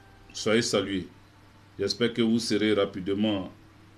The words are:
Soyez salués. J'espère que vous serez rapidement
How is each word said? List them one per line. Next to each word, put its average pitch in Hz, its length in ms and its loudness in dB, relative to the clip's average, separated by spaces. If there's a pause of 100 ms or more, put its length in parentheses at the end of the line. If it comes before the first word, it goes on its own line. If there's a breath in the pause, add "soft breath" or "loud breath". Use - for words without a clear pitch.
(340)
Soyez 110 280 2
salués. 98 460 -2 (720)
J'espère 113 340 -2
que 120 80 -2
vous 113 180 4
serez 107 340 2
rapidement 101 800 0 (460)